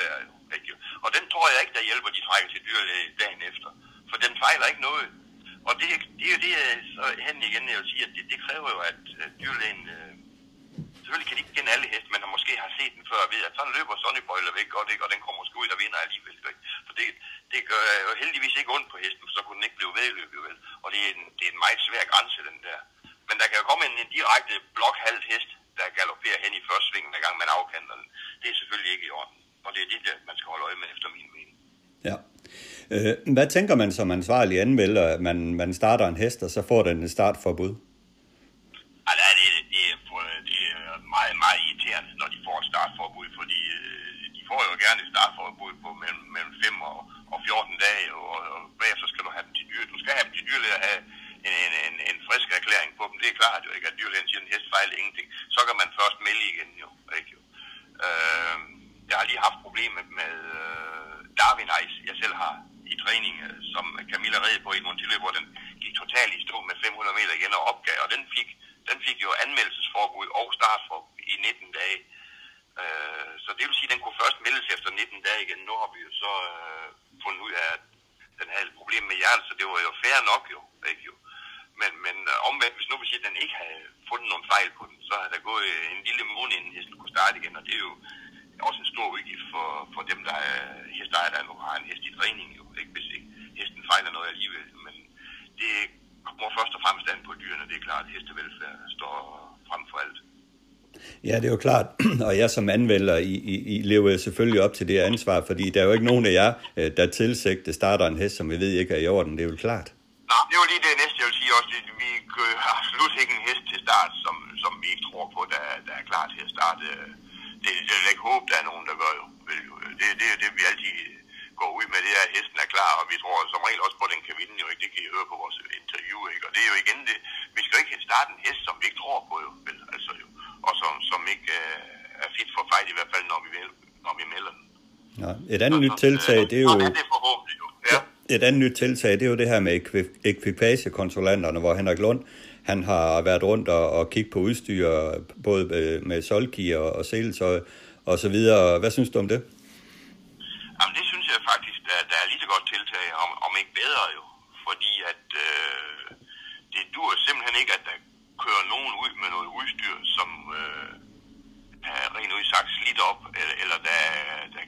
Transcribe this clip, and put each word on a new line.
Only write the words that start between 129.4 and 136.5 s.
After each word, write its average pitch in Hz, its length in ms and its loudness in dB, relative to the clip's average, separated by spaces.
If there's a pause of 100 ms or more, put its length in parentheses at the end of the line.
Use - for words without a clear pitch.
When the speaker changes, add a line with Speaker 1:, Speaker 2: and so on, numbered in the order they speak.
Speaker 1:
jo, 69 60 -12 (160)
vel, 67 100 -10 (180)
altså - 160 -8 (100)
jo. - 60 -20 (400)
Og 92 140 2
som, 78 120 0 (180)
som 87 100 0 (120)
ikke, - 160 -8 (100)
øh, - 640 -10
er - 120 -4
fit - 180 -4
for - 160 0
fight, 98 220 4
i - 40 -8
hvert 85 160 -4
fald, 92 180 0
når 82 140 -2
vi 82 120 -16
vel-, - 180 -14 (300)
når - 140 -4
vi 78 140 -8
melder 95 240 -10
den. - 80 -20 (580)
Speaker 2:
Ja, 87 80 -4 (240)
et 98 100 2
andet 156 140 6
Speaker 1:
Så, 139 60 4
Speaker 2:
nyt 120 120 4
Speaker 1:
så, - 80 -4
Speaker 2:
tiltag, 131 380 8
Speaker 1:
øh, 101 80 0